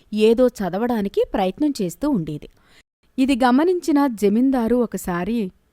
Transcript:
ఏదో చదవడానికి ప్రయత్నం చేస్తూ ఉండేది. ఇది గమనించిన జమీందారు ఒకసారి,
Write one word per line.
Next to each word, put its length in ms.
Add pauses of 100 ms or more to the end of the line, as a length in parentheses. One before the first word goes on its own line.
(140)
ఏదో 340
చదవడానికి 840
ప్రయత్నం 480
చేస్తూ 280
ఉండేది. 400 (720)
ఇది 160
గమనించిన 720
జమీందారు 680
ఒకసారి, 760 (200)